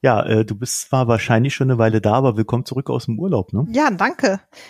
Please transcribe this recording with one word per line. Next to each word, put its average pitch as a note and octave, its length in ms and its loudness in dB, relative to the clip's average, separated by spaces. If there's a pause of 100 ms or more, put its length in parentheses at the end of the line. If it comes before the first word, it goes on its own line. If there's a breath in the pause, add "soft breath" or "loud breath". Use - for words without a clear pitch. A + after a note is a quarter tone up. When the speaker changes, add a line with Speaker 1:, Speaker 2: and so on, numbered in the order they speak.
Speaker 1:
Ja, A#2+ 240 4
äh, A2 200 2
du G#2 100 -8
bist - 280 -8
zwar B2+ 260 0
wahrscheinlich A#2 440 2
schon C3 160 0
eine B2+ 80 2
Weile A2 220 2
da, G#2 140 2
aber B2 240 2
willkommen A#2+ 260 -2
zurück C3 260 -8
aus B2 180 -4
dem A2+ 120 -4
Urlaub, D#3+ 320 -2
ne? A#2+ 180 -2
Speaker 2:
Ja, C4 220 0
danke. G3 480 -2 (300 loud breath)